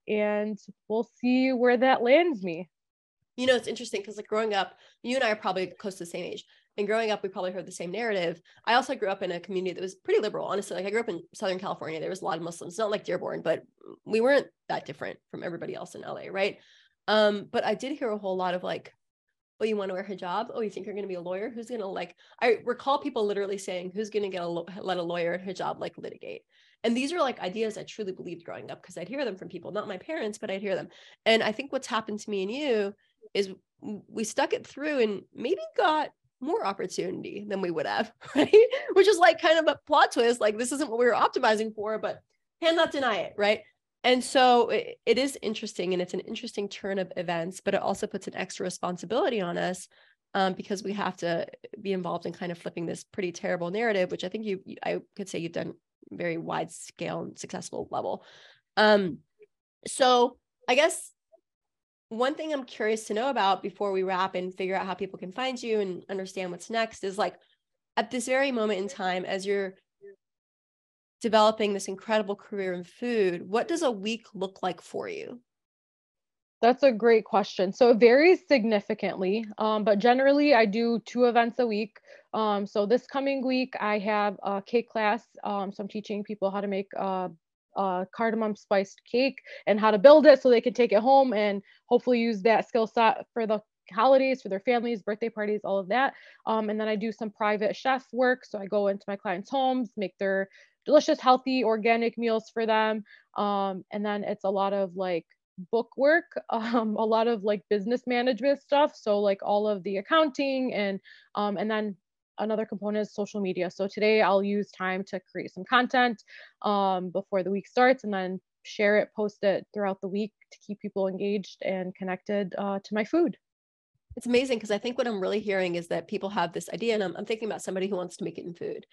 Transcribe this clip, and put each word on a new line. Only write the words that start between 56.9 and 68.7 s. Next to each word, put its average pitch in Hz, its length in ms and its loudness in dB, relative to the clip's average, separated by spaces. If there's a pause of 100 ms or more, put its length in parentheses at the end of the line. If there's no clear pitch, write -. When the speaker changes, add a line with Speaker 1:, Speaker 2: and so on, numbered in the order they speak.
Speaker 2:
and - 180 -12
successful - 520 -10
level. - 340 -6 (540)
Um, 208 420 4 (640)
so 254 520 4 (300)
I 254 80 4
guess 330 360 0 (960)
one 247 260 -2
thing 311 180 -6
I'm 269 120 -4
curious 220 420 -2
to 208 80 -4
know 240 160 0
about 196 320 2
before 202 300 -4
we 190 100 0
wrap 190 320 -2
and 185 200 -6
figure 190 220 -4
out 185 100 -4
how 185 80 -6
people 190 240 -10
can 185 140 -12
find 254 300 -6
you 220 180 0
and 185 280 -6
understand 190 420 -8
what's 175 200 -12
next 226 340 -4
is, 190 140 -6
like, 185 200 -2 (580)
at 220 140 -2
this 247 160 -4
very 262 260 2
moment 214 280 0